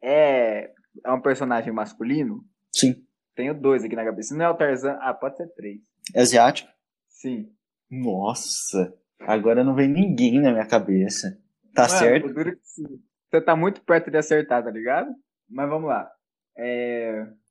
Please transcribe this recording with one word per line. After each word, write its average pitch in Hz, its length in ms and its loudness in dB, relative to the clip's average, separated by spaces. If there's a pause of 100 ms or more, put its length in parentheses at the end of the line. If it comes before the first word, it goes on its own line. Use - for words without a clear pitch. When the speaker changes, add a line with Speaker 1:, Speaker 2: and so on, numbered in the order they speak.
Speaker 1:
é, 127 720 2 (340)
é 127 60 -2
um 127 100 0
personagem 123 520 -2
masculino? 117 720 -4 (280)
Speaker 2:
Sim. - 340 0 (300)
Speaker 1:
Tenho 135 180 -6
dois 135 300 2
aqui 113 120 -8
na 113 100 -4
cabeça. 113 300 -6
Não 165 100 0
é 170 40 2
o 165 60 0
Tarzan. 139 460 -2
Ah, 131 120 -4
pode 135 240 -8
ser 170 180 -12
três. 104 240 -14 (360)
Speaker 2:
É 123 60 4
asiático? 123 480 4 (380)
Speaker 1:
Sim. 117 440 -10 (380)
Speaker 2:
Nossa, 110 1040 -4 (280)
agora 110 420 2
não 135 120 0
vem 139 120 2
ninguém 139 540 2
na 135 100 4
minha 110 160 0
cabeça. 98 720 0 (340)
Tá 127 140 6
Speaker 1:
Mano, 175 120 0
Speaker 2:
certo? 147 280 4
Speaker 1:
o 131 60 -6
duro 160 160 -4
é 180 60 -8
que - 120 -20
sim. 156 180 -14 (460)
Você 165 100 4
tá 165 140 2
muito 185 260 0
perto 165 300 2
de 156 60 0
acertar, 147 460 0
tá 117 60 -8
ligado? 127 400 -2 (400)
Mas 139 200 -6
vamos 156 200 -4
lá. 107 180 -4 (500)
É, 120 680 -6 (260)